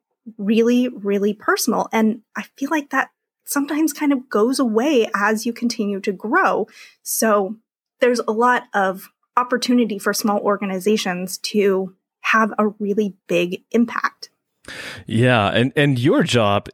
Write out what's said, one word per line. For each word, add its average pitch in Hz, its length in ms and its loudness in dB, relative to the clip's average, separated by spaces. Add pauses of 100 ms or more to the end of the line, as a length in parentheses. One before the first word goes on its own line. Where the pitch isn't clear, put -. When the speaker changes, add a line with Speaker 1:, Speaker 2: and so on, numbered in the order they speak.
(360)
Speaker 1:
really, 233 520 2
really 202 440 -2
personal. 208 580 -2
And 220 300 2 (160)
I 208 80 -8 (140)
feel 277 120 -6
like 302 200 -4
that 262 180 -2 (380)
sometimes 294 480 -2
kind 294 180 0
of 254 160 -4
goes 233 300 0
away 240 560 2
as 214 320 0
you 233 80 -4
continue 202 460 -4
to 202 120 -4
grow. 214 540 0 (360)
So 208 540 0 (460)
there's 247 260 4
a 226 40 0
lot 240 320 2 (100)
of 190 340 -2 (300)
opportunity 240 600 0
for 208 140 -2
small 208 280 -2
organizations 190 960 -2
to 190 560 -2 (260)
have 220 380 0
a 214 100 2 (100)
really 202 360 -2 (120)
big 175 440 -2
impact. - 580 -2 (800)
Speaker 2:
Yeah, 117 420 2
and, 120 280 2
and 143 220 2
your 185 240 4
job 104 520 2